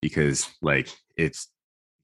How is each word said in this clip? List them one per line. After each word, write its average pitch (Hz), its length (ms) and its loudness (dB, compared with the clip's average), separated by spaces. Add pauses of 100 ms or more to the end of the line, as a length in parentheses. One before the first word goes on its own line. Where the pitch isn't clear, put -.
because, 73 480 0 (120)
like, 71 280 2 (280)
it's, - 300 -2 (560)